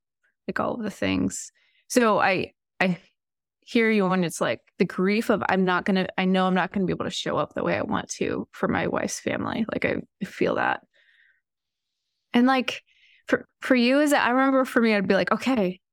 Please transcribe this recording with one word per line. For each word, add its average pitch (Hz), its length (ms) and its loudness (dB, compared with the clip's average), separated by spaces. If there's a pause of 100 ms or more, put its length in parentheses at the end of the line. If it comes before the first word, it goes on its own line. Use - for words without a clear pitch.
(480)
like, - 140 -4
all - 140 -4
of 240 80 -8
the 208 80 -8
things. - 600 -4 (380)
So 220 300 2
I, - 340 0 (280)
I 180 180 0 (600)
hear 226 300 2
you 202 160 2
when 185 180 2
it's, 160 160 -6
like, 131 200 -2 (180)
the 196 60 2
grief 202 460 0
of 208 180 0
I'm 190 160 2
not 180 200 0
gonna, 190 220 0 (100)
I 190 80 0
know 185 220 2
I'm 185 80 0
not 175 180 -2
gonna 196 140 -2
be 170 60 -2
able - 120 -6
to 190 60 -6
show - 260 -4
up - 180 -4
the - 100 -4
way - 120 0
I - 60 -4
want - 260 -4 (100)
to - 340 -4
for - 160 -4
my 180 180 0
wife's - 340 -4
family. - 520 -4
Like, - 120 -2
I - 160 -4 (240)
feel - 320 -2
that. - 260 -2 (1500)
And, 240 140 4
like, 262 360 -2 (440)
for, - 200 0 (140)
for - 140 2
you, 247 240 4
is 294 120 2
that, 277 140 2
I 233 60 2
remember 262 340 2
for 254 160 0
me, 226 120 4
I'd 202 140 0
be 196 80 4
like, 185 160 0
"Okay, 214 480 0 (140)